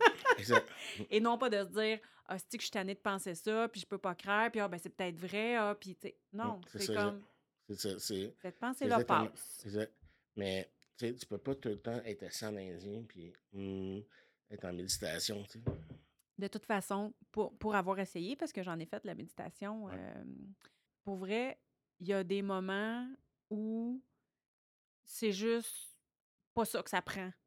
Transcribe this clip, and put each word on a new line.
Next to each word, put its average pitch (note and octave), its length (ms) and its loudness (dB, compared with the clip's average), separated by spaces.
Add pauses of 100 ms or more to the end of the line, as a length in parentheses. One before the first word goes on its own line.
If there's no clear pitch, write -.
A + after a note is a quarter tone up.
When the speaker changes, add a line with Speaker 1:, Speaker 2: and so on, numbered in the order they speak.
(380)
Speaker 1:
Exact. - 320 6
Speaker 2:
<laughs> - 400 -8
Et G#3+ 100 6
non A#3 200 4
pas B3+ 100 4
de G#3 140 4
se F#3 60 -8
dire, « G#3+ 300 2 (280)
Ah, F#3+ 100 -2
c'est-tu - 200 -8
que - 40 -6
je - 60 -2
suis - 40 -8
tannée G3 220 0
de F#3+ 60 -12
penser G3 340 0
ça, A3 360 2
puis G#3 120 -10
je - 60 -10
peux G3+ 100 -4
pas F#3 160 0
croire, G#3+ 380 4
puis A3+ 80 0
ah, G3+ 80 4
ben, F3 100 -2
c'est F3+ 140 -8
peut-être F3+ 280 -2
vrai, G#3 360 0
ah, G#3 240 4
puis F#3 160 -10
tu - 140 -10
sais. » - 80 -16 (160)
Non, A3 240 -2
Speaker 1:
Mm, F3+ 100 -12
c'est - 120 -8
Speaker 2:
c'est G2 60 0
Speaker 1:
ça, G#2 80 2
exact. G#2 120 6
Speaker 2:
comme G2+ 180 -2 (440)
Speaker 1:
C'est G2+ 120 -6
ça, G#2 100 0 (100)
c'est, G2 260 -2
Speaker 2:
cette A2+ 160 -8
Speaker 1:
c'est F3+ 180 -10
Speaker 2:
pensée-là B3 400 2
Speaker 1:
exactement, D#3+ 300 6
Speaker 2:
passe. - 360 -12
Speaker 1:
exact. G#2+ 280 -2 (420)
Mais, F#2+ 360 0 (260)
tu A#2+ 100 -2
sais, B2 80 -2
tu - 100 -12
peux G2+ 140 -4
pas C3+ 160 -2
tout C3 140 -4
le G#2 120 -2
temps A#2 240 -2
être G#2 180 -6
assis F#2+ 220 -6
en G#2+ 100 -2
indien G2 520 -8
puis, F2 260 -14 (200)
hum, F#2+ 500 -4 (480)
être G2+ 140 -8
en F2+ 80 -4
méditation, F2+ 720 -2
tu - 140 -14
sais. A#2 60 -10 (720)
Speaker 2:
De G3 100 -4
toute G#3 180 -8
façon, G3+ 480 -2 (180)
pour, - 260 0
pour G#3+ 180 0
avoir F#3+ 240 2
essayé, F#3 360 -2
parce D#4 180 -4
que G3 100 -4
j'en F3 160 -4
ai E3 60 -6
fait G3+ 180 -8
de - 40 -8
la E3+ 80 -6
méditation, G3 680 -8
Speaker 1:
Ouais. F#3 100 -8
Speaker 2:
euh, - 280 -8 (800)
pour G3 140 -4
vrai, A3 420 -2 (400)
il F3 80 -10
y G3+ 60 4
a F#3+ 100 4
des G3 200 2
moments G3 640 0 (440)
où A3+ 520 -2 (1040)
c'est - 280 0
juste A3+ 680 0 (560)
pas A3+ 120 4
ça - 180 0
que - 60 -14
ça F3+ 120 4
prend. F#3 300 -4 (160)